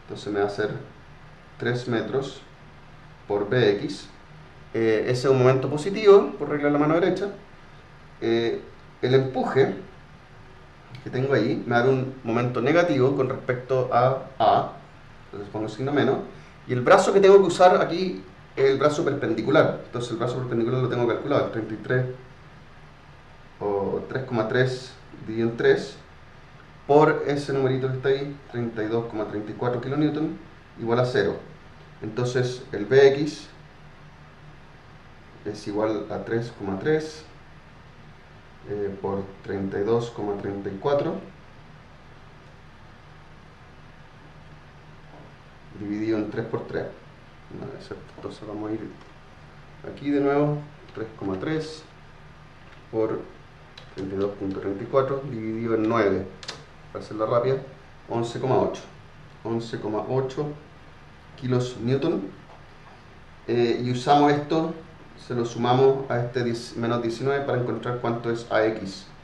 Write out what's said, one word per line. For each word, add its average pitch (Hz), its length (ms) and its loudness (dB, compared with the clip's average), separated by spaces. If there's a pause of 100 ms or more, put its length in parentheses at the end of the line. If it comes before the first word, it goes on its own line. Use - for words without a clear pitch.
Entonces 104 280 -10
me 101 80 -2
va 101 60 2
a 101 40 -2
hacer 107 200 -2 (880)
tres 120 300 -2
metros 127 540 -2 (840)
por 101 220 0
B 120 280 4
X. - 300 -8 (680)
Eh, 113 320 2
ese 123 200 0
es 135 60 6
un 131 60 4
momento 131 280 4
positivo, 202 720 6
por 147 120 -6
regla 147 180 0
de 147 60 4
la 143 40 2
mano 151 160 4
derecha. 190 360 0 (920)
Eh, 113 400 0 (400)
el 127 140 2
empuje 131 580 2 (1300)
que - 60 -10
tengo 135 240 0
ahí - 320 2
me 120 60 -4
va 120 60 4
a - 20 6
dar 123 100 4
un 131 240 0 (100)
momento 120 380 0
negativo 143 540 2
con 127 140 0
respecto 127 600 -2
a 127 360 2 (100)
A. - 360 4 (520)
Entonces 101 260 -12
pongo 110 180 -6
signo 131 220 -4
menos. 135 280 2 (480)
Y 127 60 -2
el 123 80 0
brazo 185 320 6
que 196 60 8
tengo 196 180 10
que 190 100 8
usar 180 340 6
aquí 165 420 -2 (320)
es 131 100 2
el 135 120 4
brazo 147 260 2
perpendicular. 117 840 2
Entonces 120 260 -8
el 110 60 -6
brazo 127 200 -2
perpendicular 120 440 -2
lo 123 80 0
tengo 120 180 0
calculado, 120 380 0
el - 60 -6
treinta 110 220 -6
y 107 40 -10
tres, 127 280 0 (1500)
o 98 480 -2
tres 127 180 -4
coma 113 220 -2
tres 127 440 0 (340)
dividido 113 240 0
en 117 80 -8
tres, 135 400 2 (880)
por 151 400 6
ese 143 260 -2
numerito 131 360 0
que 131 80 -4
está 135 120 -2
ahí, 143 260 0 (160)
treinta 113 320 -4
y 107 40 -4
dos 117 180 -2
coma 107 200 -6
treinta 107 260 -8
y 104 40 -10
cuatro 123 260 -2
kilonewton, 151 560 -2 (420)
igual 117 200 0
a 123 60 2
cero. 85 320 0 (640)
Entonces 123 680 -2
el 104 140 -6
B 135 240 8
X - 380 -4 (2000)
es 104 220 -10
igual 104 420 -2
a 98 160 -8
tres 117 320 -2
coma 98 220 -6
tres, 156 440 -2 (1400)
eh, 101 320 -4
por 98 240 -4 (200)
treinta 98 360 -4
y 98 40 0
dos 117 260 0
coma 104 320 -6
treinta 101 280 -6
y 95 120 -10
cuatro, 165 340 0 (4000)
dividido 107 380 -2
en 104 120 -2
tres - 160 -6
por - 220 -6
tres. - 160 -6 (720)
No, - 80 -12 (140)
es - 80 -18
cierto. 98 160 -14 (140)
Entonces 101 300 -14
vamos 104 220 -8
a 110 40 -4
ir 110 80 -6 (1120)
aquí 139 200 -6
de 143 80 2
nuevo, 147 380 2 (360)
tres 107 140 -8 (100)
coma 95 220 -4
tres 156 440 -6 (1080)
por 110 300 -2 (760)
treinta 98 200 -8
y - 20 -4
dos 101 140 -2
punto 95 280 -6
treinta 101 240 -6
y 117 40 -10
cuatro 135 420 0
dividido 113 460 -4
en 110 120 2
nueve, 101 380 2 (680)
para - 120 -10
hacerla 107 220 -4
rápida, 123 300 2 (540)
once 117 300 -4
coma 123 180 2
ocho. 95 240 0 (600)
Once 113 360 -4
coma 104 300 -4
ocho 135 380 -2 (920)
kilos 123 440 -2
newton. 139 420 0 (1200)
Eh, 120 360 2
y 123 60 -2
usamos 147 440 4
esto, 160 400 -2 (520)
se - 80 -8
lo 117 120 -2
sumamos 127 640 4
a 123 100 0
este 120 240 -2
diez, 117 320 -4
menos 117 260 -2
diecinueve 135 440 -2
para 123 160 0
encontrar 123 380 -4
cuánto 117 300 -4
es 117 220 -4
A 110 140 2
X. - 420 -6 (160)